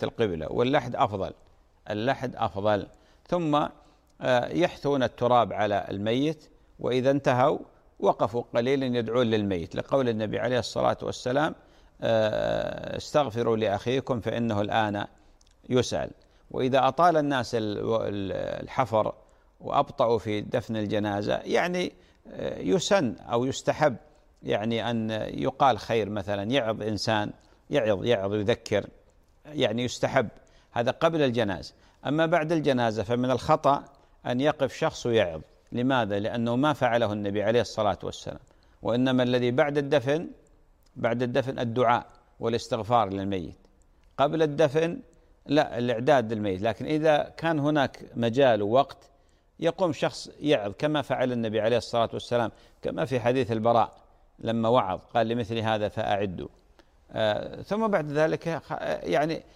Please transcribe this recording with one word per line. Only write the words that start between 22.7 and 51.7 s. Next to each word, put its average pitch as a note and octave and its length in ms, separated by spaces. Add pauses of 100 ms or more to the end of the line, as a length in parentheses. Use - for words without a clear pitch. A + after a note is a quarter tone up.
أو A#2+ 300
يستحب، C3+ 500 (480)
يعني، A2+ 460
أن A2+ 200 (240)
يقال C3+ 460
خير A2 300
مثلا، G2+ 340
يعظ A2+ 380
إنسان، G#2+ 500 (380)
يعظ، A2 360
يعظ، G2+ 280
يذكر، G#2 520 (600)
يعني، B2 380
يستحب B2 440 (440)
هذا A#2+ 200
قبل E3 300
الجنازة. A2+ 520 (340)
أما D#3 180
بعد D#3+ 260
الجنازة B2 520
فمن B2 280
الخطأ D3 520 (420)
أن B2+ 160
يقف C#3+ 320
شخص - 320
ويعظ. F#2 360 (300)
لماذا؟ A#2 480
لأنه A#2 360
ما C#3+ 180
فعله A#2 400
النبي G2+ 300
عليه A#2 180
الصلاة G#2 420
والسلام، - 360 (420)
وإنما B2+ 420
الذي B2 280
بعد C#3+ 260
الدفن، C#3+ 500 (680)
بعد A#2+ 280
الدفن B2 360
الدعاء A#2 460 (340)
والاستغفار A2+ 680
للميت. G2 460 (600)
قبل D#3 240
الدفن D#3 580 (460)
لا، D3 320
الإعداد A#2+ 560
للميت. G2+ 280
لكن A2 240
إذا D3+ 520
كان E3 220
هناك C#3+ 400 (160)
مجال A#2+ 460
ووقت A#2+ 360 (600)
يقوم E3 340
شخص - 360 (100)
يعظ A2+ 380
كما D3+ 240
فعل B2+ 300
النبي A2+ 300
عليه A#2 160